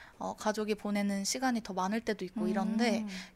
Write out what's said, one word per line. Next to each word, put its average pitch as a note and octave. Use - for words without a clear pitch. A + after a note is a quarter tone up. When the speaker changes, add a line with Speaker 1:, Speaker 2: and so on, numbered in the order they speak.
Speaker 1:
어, F#3+
가족이 G#3+
보내는 G3+
시간이 B3+
더 G3+
많을 F#3+
때도 G#3
있고 G#3+
이런데, A3
Speaker 2:
음. F#3